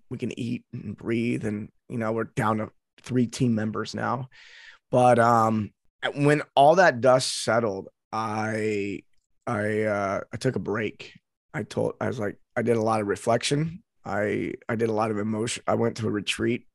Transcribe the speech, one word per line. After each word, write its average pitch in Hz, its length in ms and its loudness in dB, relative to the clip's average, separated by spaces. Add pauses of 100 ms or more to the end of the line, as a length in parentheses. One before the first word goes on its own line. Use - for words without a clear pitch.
we 127 80 -10
can 120 240 -6
eat 120 320 -6
and 107 240 -10
breathe." 117 480 -4
And, 104 240 -6 (220)
you 123 80 -8
know, 110 140 -4
we're 113 120 -2
down 110 340 -2
to 107 120 -6 (320)
three 123 240 0
team 120 280 0
members 107 400 -4
now. 113 360 -4 (600)
But, 123 280 6
um, 113 560 4 (400)
when 143 260 4 (140)
all 147 220 8
that 156 260 6
dust 131 420 4
settled, 110 440 0 (220)
I, 107 920 -4 (440)
I, 107 360 -2
uh, 101 380 -2 (120)
I 123 60 -8
took 123 180 -2
a 101 40 -4
break. 104 520 -6 (400)
I 127 120 -6
told, - 360 -2
I 117 60 -2
was 104 120 -4
like, 104 180 -6 (200)
I 120 60 -2
did 117 140 2
a 110 60 0
lot 110 200 0
of 104 40 -4
reflection. 143 760 -2 (220)
I, 104 500 -2 (140)
I 117 80 -2
did 113 120 0
a 110 60 0
lot 110 160 0
of 104 80 -4
emotion. 110 480 -4
I 98 80 2
went 113 240 0
to 110 80 -4
a 107 40 -2
retreat 110 640 -4